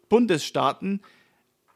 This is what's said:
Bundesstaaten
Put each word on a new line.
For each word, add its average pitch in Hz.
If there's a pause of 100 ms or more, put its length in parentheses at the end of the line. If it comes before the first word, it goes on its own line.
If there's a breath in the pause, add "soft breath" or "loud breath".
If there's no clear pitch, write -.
Bundesstaaten 190 (760 soft breath)